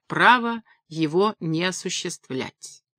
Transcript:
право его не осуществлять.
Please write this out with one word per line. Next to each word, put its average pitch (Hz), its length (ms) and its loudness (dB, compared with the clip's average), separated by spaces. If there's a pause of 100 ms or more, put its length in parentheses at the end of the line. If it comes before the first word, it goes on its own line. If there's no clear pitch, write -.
право 233 560 4 (240)
его 160 540 0
не 165 240 -2
осуществлять. - 1160 -8 (160)